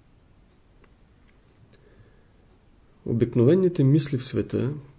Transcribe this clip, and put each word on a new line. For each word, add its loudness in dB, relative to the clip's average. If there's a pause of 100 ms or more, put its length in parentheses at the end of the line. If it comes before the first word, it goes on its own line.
(3000)
"Обикновените 2
мисли 2
в -10
света", -4 (260)